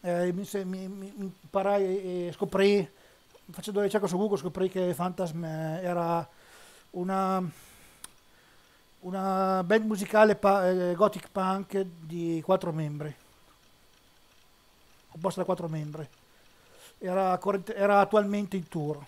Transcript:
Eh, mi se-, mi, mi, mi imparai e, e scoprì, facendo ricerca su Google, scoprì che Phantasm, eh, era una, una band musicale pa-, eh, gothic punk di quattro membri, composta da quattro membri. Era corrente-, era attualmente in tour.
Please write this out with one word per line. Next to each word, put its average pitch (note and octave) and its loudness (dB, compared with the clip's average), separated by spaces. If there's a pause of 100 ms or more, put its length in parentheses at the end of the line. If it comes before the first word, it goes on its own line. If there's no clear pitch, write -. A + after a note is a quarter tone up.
Eh, F3 0
mi F#3+ -4
se-, G3 -4
mi, F#3 -6
mi, G3 -12
mi F#3+ -8 (100)
imparai G3 2
e, F#3 -2
e E3+ -6
scoprì, G3 2 (600)
facendo G3 -4
ricerca G3+ 2
su F3 0
Google, G3+ 2
scoprì F3+ -2
che F#3 0
Phantasm, E3+ -4
eh, D#3+ -4
era E3+ 0 (640)
una, F#3+ 0 (1600)
una F#3+ 0
band G#3+ 4
musicale G#3+ 4
pa-, G3 4
eh, F3+ 2
gothic G3 0
punk F#3+ -2 (200)
di E3 -4
quattro F3+ 2
membri, D3+ -4 (1900)
composta F3+ -6
da F3 -2
quattro F3 -2
membri. D#3 -8 (880)
Era F#3 0
corrente-, G3 -2
era G3+ 6
attualmente G3+ 2
in F3 -6
tour. D3 -6